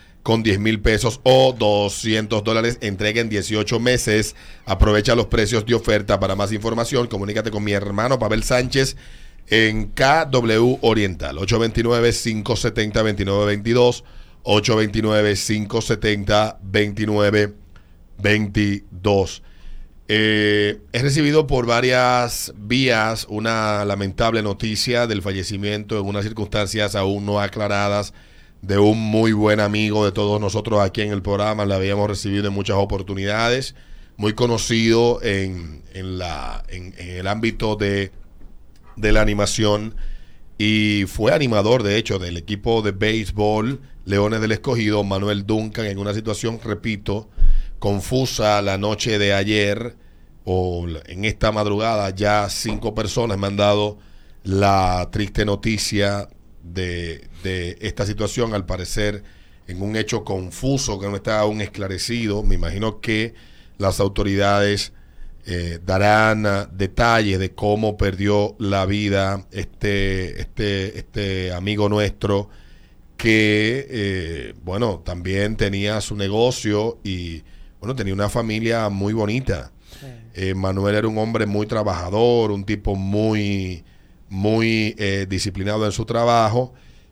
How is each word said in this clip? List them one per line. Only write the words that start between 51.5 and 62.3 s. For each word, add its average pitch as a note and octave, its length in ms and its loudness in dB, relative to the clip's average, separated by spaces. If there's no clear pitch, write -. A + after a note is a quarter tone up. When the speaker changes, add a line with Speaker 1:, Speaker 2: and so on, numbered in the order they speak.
Speaker 1:
madrugada, G#2 580 0
ya G2+ 380 0
cinco G#2+ 460 -4
personas A2 420 -2
me G2+ 100 -2
han G2+ 100 -4
dado G#2 420 2
la F#2+ 680 2
triste G#2+ 340 -2
noticia G2+ 840 -2
de, F2 640 -8
de F#2 380 -6
esta G#2+ 260 -4
situación, G#2+ 480 -2
al G2+ 120 -4
parecer G2+ 560 -2
en F2+ 160 -8
un G#2 140 -2
hecho A2 280 -2
confuso G2+ 720 -4
que G2 100 -6
no G2+ 80 -4
está G#2+ 240 -2
aún G#2+ 220 0
esclarecido. G#2 800 -4